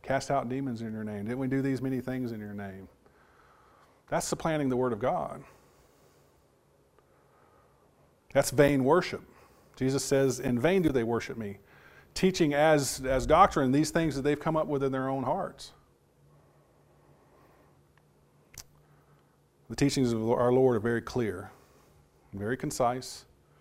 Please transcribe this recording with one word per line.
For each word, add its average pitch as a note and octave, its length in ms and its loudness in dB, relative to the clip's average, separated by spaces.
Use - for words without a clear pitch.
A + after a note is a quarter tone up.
cast C3 280 -4
out C3 160 -2
demons B2+ 340 -6
in A2 120 -8
your A2 100 -8
name? G#2 220 -8
Didn't B2 140 -6
we C3 100 -4
do C3+ 120 0
these C3 200 -2
many C3 180 -2
things B2+ 320 -6
in A2 80 -10
your G#2 140 -12
name?" F#2+ 340 -12
That's D#3+ 180 -4
supplanting D3+ 440 -2
the B2+ 80 0
Word B2+ 160 0
of G#2 60 -8
God. C#3+ 440 -4
That's C#3 200 2
vain C#3 340 4
worship. E3 360 2
Jesus C3 300 -2
says, C3+ 340 2
"In B2+ 180 -2
vain F3 240 4
do D#3 120 2
they B2 100 2
worship A#2 340 -4
me, G2+ 220 -10
teaching F3 400 2
as, C#3+ 500 4
as C3 220 0
doctrine D3+ 480 6
these D3+ 180 2
things D#3+ 240 0
that C3+ 60 -4
they've D3 180 0
come D#3+ 160 -2
up D#3 120 0
with C#3 140 -2
in C3+ 120 -2
their C3 160 -2
own C3+ 140 -4
hearts." D#3+ 500 -6
The A2+ 60 -8
teachings C3+ 380 2
of A2 160 -2
our B2 240 2
Lord B2+ 240 4
are - 20 0
very A#2 220 -2
clear, G#2+ 500 -6
very G#2 240 -4
concise, B2+ 680 -4